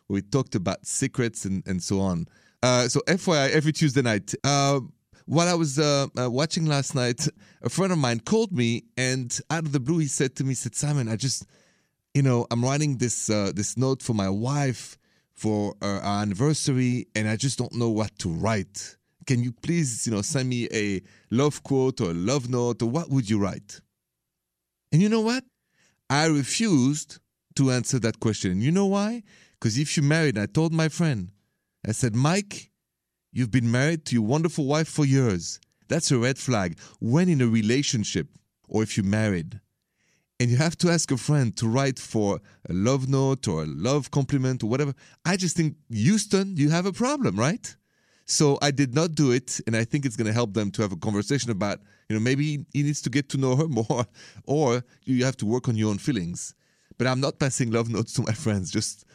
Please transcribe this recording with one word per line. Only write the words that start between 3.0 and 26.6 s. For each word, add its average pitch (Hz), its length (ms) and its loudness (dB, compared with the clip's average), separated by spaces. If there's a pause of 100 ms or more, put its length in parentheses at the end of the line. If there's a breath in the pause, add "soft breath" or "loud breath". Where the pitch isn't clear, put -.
F 180 200 0
Y 165 100 4
I, 139 140 2
every 156 200 2
Tuesday 143 300 2
night. 110 420 0
Uh, 139 380 2 (460 soft breath)
while 170 200 2
I 175 80 2
was, 151 240 0
uh, 143 260 2 (140)
uh, 123 100 -2
watching 156 380 -2
last 139 260 -2
night, 123 340 -2 (360 loud breath)
a - 60 -2
friend 185 220 0
of 175 60 2
mine 120 220 0
called 220 320 0
me, 120 320 0 (120)
and 127 400 -2 (140)
out 165 140 -2
of 151 80 -4
the 139 80 0
blue, 143 180 0
he 160 80 2
said 135 300 -2
to - 80 -4
me, 135 60 0
he 135 40 -2
said, - 220 -8
"Simon, 143 340 -2
I 113 60 -2
just, 123 320 -4 (680 soft breath)
you 143 80 4
know, 123 300 4
I'm 117 120 0
writing 139 360 0
this, 117 320 -2
uh, 101 240 2
this 101 200 -4
note 131 280 0
for 123 100 -2
my 98 160 0
wife 127 680 -4 (340)
for, 104 480 -2
uh, 98 220 -4
our 101 180 -2
anniversary, 123 960 0
and 107 120 0
I 110 100 0
just 131 200 -2
don't 123 160 -6
know 117 160 0
what 107 300 -2
to 98 100 -4
write. 95 680 -4 (280)
Can 120 160 2
you 123 100 -2
please, 147 540 -2
you 117 80 0
know, 101 80 0
send 127 260 -2
me 123 240 -2
a 101 300 -2 (300 soft breath)
love 139 320 2
quote 131 380 0
or 90 100 2
a - 20 -2
love 120 340 0
note, 120 360 0
or - 20 2
what 131 240 -2
would 135 180 0
you 107 120 2
write?" - 420 -4 (1080)
And 156 100 6
you 208 80 4
know 220 120 2
what? 240 220 0 (640)
I 147 200 2
refused 151 920 2 (380)